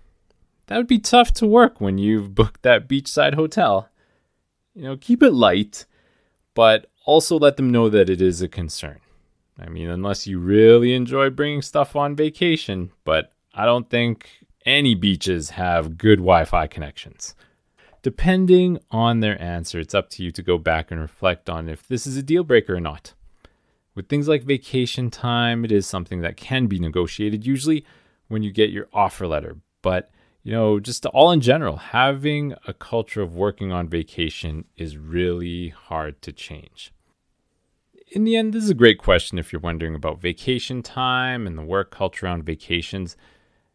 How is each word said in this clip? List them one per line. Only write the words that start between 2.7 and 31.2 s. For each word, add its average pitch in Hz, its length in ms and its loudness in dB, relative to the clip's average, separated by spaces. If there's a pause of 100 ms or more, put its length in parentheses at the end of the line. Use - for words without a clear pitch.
beachside 143 460 0
hotel." 156 540 0 (840)
You 185 80 -16
know, 135 140 -10
keep 240 260 2
it 247 80 10
light, 104 540 2 (720)
but 110 360 4 (140)
also 156 340 4
let 143 160 4
them 131 160 0
know 117 160 4
that 101 220 4
it 90 120 -2
is 90 200 2
a 90 80 -4
concern. 78 500 -12 (580)
I 87 120 -18
mean, 85 200 -10
unless 95 380 -6
you 95 120 -6
really 113 540 6
enjoy 131 360 0
bringing 147 320 -4
stuff - 340 -2
on 143 220 -2
vacation, 151 760 -2 (140)
but 80 260 0 (220)
I 101 120 -4
don't 120 240 0
think 120 380 -2 (380)
any 135 280 4
beaches 90 580 -2
have 85 460 -4
good 107 220 6
Wi-Fi 85 480 2
connections. - 680 -16 (680)
Depending 180 800 2 (120)
on 113 300 0
their 107 200 -2
answer, 87 380 -8
it's 80 160 -6
up 98 160 0
to - 120 -12
you 87 80 -6
to 90 120 -12
go 90 140 2
back 80 340 -4
and 82 80 -6
reflect 87 500 -4
on 82 200 -8
if - 180 -14
this 123 180 -6
is 135 120 -8
a 139 60 -6
deal 165 200 0
breaker 107 320 0
or 87 60 -4
not. 73 320 -12 (840)
With 98 140 -14
things 147 180 -2
like 147 160 0
vacation 127 680 -4
time, 120 560 -2
it 110 60 -4
is 101 160 2
something 90 340 -8
that 82 160 -6
can 131 300 -4
be 98 100 -4
negotiated, 104 720 -4
usually 139 360 -2 (440)
when 110 160 -4
you 104 80 -6
get 107 180 2
your 101 240 -8
offer 98 320 -2
letter. 78 320 -6 (240)
But, 92 300 -2 (320)
you 107 80 -10
know, 107 280 2
just 120 280 -8
all 160 240 6